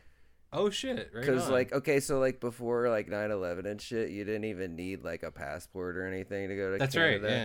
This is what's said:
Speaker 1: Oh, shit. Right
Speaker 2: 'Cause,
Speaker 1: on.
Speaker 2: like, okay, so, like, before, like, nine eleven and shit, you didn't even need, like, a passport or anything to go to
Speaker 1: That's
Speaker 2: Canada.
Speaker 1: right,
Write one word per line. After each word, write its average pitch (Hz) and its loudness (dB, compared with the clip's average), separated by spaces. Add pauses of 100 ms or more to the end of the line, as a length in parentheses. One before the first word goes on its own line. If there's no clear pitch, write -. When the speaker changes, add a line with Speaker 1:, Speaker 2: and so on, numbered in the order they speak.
(520)
Speaker 1:
Oh, 196 2
shit. 247 -4
Right 117 -6
Speaker 2:
'Cause, 127 4
Speaker 1:
on. 131 2
Speaker 2:
like, 127 4
okay, 139 4
so, 135 2
like, 131 2
before, 120 0
like, 107 2
nine 104 0
eleven 92 -2
and 104 -4
shit, 113 -2
you 101 -4
didn't 107 -2
even 92 -4
need, 90 -4
like, 85 -6
a 80 -6
passport 87 -6
or 92 -2
anything 95 -4
to 98 -2
go 98 0
to 98 0
Speaker 1:
That's 135 2
Speaker 2:
Canada. 131 4
Speaker 1:
right, 107 2 (120)